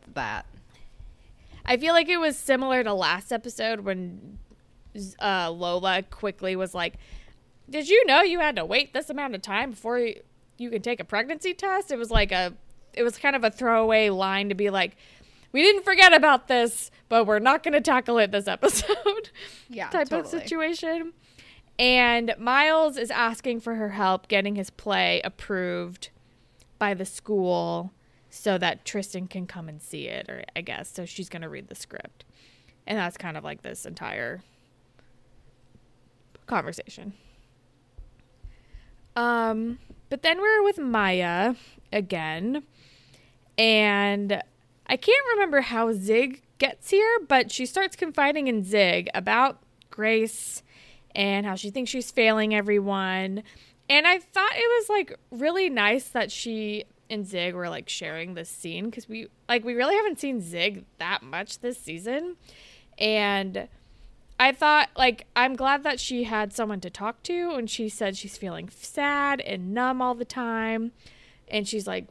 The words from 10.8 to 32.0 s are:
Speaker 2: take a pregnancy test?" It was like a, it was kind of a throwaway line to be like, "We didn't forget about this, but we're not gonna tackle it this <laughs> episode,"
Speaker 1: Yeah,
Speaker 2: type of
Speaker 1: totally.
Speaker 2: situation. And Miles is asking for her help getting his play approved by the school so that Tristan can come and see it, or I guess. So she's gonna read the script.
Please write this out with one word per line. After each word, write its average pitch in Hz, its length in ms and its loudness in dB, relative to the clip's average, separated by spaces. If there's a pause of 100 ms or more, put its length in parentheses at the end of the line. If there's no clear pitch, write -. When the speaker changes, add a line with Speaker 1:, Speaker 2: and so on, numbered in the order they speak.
Speaker 2:
take 240 200 -4
a 175 40 -8
pregnancy 294 480 -4
test?" 381 380 -2
It 269 60 -2
was 233 140 -6
like 208 200 2
a, 180 220 0 (400)
it - 100 -2
was 233 140 0
kind 285 180 0
of 247 80 0
a 220 80 4
throwaway 220 580 4
line 190 400 0
to 196 60 -2
be 202 140 0
like, 190 280 0 (560)
"We 269 80 4
didn't 392 220 6
forget 381 300 10
about 285 360 6
this, 240 420 2 (160)
but 226 180 6
we're 208 140 4
not 269 240 4
gonna 294 160 2
tackle 247 380 2
it 208 140 4
this 202 160 -2
<laughs> 185 100 -2
episode," 415 720 0 (400)
Speaker 1:
Yeah, 208 200 -8
Speaker 2:
type 277 220 0
of 320 140 -2
Speaker 1:
totally. 330 160 -6
Speaker 2:
situation. 330 720 -4 (640)
And 240 580 4
Miles 294 600 2
is 233 120 -4
asking 233 520 -2
for 233 140 -6
her 214 140 -4
help 196 380 0
getting 202 280 0
his 196 140 -6
play 185 540 0
approved 180 840 -6 (680)
by 202 160 0
the 190 120 -6
school 180 840 -2 (380)
so - 300 -2
that 175 260 -4
Tristan 190 420 -8
can 180 200 -10
come 170 220 -14
and 156 120 -18
see 143 260 -12
it, - 220 -12
or - 140 -14 (120)
I 170 60 -6
guess. - 320 -12
So 180 120 -10
she's 175 240 -12
gonna 165 200 -14
read 147 200 -16
the - 60 -16
script. - 480 -18 (600)